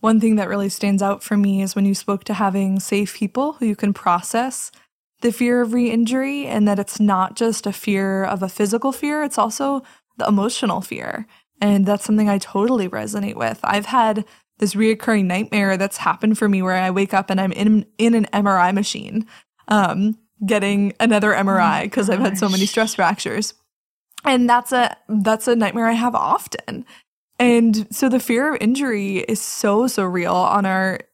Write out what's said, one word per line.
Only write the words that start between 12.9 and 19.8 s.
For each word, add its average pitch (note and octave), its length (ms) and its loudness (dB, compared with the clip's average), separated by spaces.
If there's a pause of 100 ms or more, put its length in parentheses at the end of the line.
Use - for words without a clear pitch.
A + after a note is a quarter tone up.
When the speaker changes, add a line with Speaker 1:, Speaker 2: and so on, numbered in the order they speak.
Speaker 1:
with. A2+ 280 -4
I've G3+ 240 -2
had A3 380 0 (340)
this G3+ 160 -2
reoccurring A3 500 2
nightmare G3 520 0
that's G3 200 -2
happened G#3+ 400 0
for A3 120 0
me G3 120 2
where F#3 140 0
I F#3 160 0
wake G3 220 0
up F#3+ 180 0
and F#3+ 100 0
I'm F#3+ 120 -2
in, G#3 340 2 (100)
in A#3 160 2
an A3 120 2
M G3+ 200 0
R F#3+ 140 2
I F3+ 140 4
machine, G#3 520 -4 (440)
um, G3+ 500 2 (260)